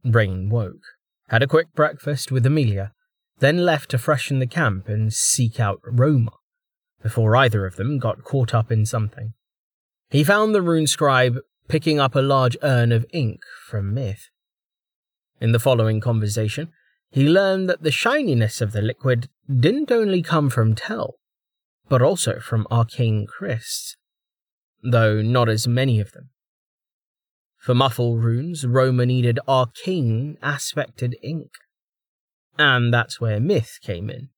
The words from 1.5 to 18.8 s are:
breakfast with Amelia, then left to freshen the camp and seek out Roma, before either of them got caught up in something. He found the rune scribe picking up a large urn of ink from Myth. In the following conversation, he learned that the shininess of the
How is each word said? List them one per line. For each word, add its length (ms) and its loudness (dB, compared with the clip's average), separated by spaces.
breakfast 600 -4
with 140 0
Amelia, 440 0
then 200 2
left 320 0
to 80 -2
freshen 420 -2
the 80 0
camp 400 -4
and 240 -2
seek 480 -2
out 240 0
Roma, 480 2
before 360 2
either 280 2
of 120 -8
them 240 -4
got 240 -6
caught 280 -2
up 200 0
in 120 2
something. 500 -6
He 140 2
found 280 2
the 100 2
rune 260 0
scribe 500 2
picking 320 0
up 160 0
a 40 4
large 400 2
urn 300 2
of 220 2
ink 300 -4
from 260 -4
Myth. 360 -8
In 120 0
the 80 2
following 400 2
conversation, 720 -4
he 160 4
learned 400 4
that 160 -2
the 80 0
shininess 680 0
of 120 -2
the 100 -2